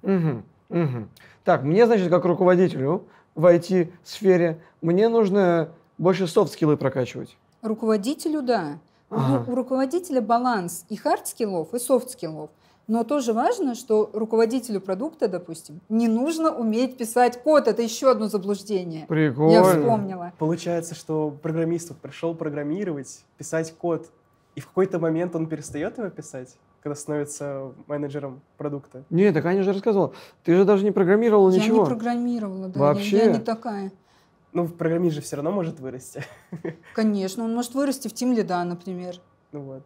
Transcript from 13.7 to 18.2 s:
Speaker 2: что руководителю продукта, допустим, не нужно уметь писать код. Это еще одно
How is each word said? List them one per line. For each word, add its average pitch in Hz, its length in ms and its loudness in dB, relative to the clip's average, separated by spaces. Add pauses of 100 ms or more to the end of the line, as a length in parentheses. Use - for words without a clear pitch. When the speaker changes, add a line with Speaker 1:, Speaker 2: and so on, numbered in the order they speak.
Speaker 2:
что 214 360 0
руководителю 226 680 -2
продукта, 208 480 -4
допустим, 175 600 -10
не 226 200 2
нужно 311 460 0
уметь 240 440 -2
писать 247 440 2
код. 302 260 4
Это 214 120 0
еще 233 300 2
одно 220 160 2